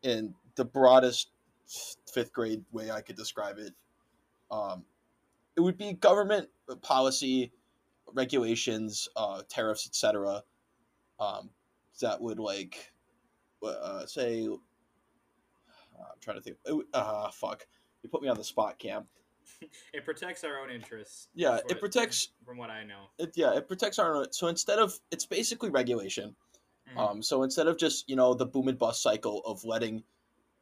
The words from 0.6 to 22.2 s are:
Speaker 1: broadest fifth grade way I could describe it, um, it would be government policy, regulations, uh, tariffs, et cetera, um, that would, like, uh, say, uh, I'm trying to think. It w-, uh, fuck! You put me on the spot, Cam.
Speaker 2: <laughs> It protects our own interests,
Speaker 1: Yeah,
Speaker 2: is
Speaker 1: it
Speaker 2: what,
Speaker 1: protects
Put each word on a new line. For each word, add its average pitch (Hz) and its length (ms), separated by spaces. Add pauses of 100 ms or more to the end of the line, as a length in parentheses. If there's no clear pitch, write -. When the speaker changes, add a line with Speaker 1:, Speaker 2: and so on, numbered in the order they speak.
Speaker 1:
broadest 127 640 (840)
fifth 117 200
grade 110 400
way 110 180
I 107 100
could 104 140
describe 104 440
it, 104 160 (760)
um, 101 340 (720)
it 165 60
would 180 180
be 208 140
government 196 560 (340)
policy, 131 680 (600)
regulations, 117 1040
uh, 101 340
tariffs, 110 380
et - 80
cetera, 101 480 (760)
um, 101 300 (500)
that 113 200
would, 113 200
like, 98 520 (680)
uh, 95 440
say, 117 420
uh, 107 100 (1400)
I'm - 220
trying 104 180
to - 40
think. - 220
It 117 60
w-, 156 220
uh, 107 380
fuck! - 360 (360)
You 117 60
put 156 140
me 139 60
on 117 80
the 107 80
spot, - 360
Cam. 104 260 (540)
Speaker 2:
<laughs> 160 80 (260)
It 143 100
protects 160 400
our 143 160
own 131 100
interests, 113 640
Speaker 1:
Yeah, 156 200
Speaker 2:
is 117 60
Speaker 1:
it 113 80
Speaker 2:
what, 180 120
Speaker 1:
protects 226 480 (160)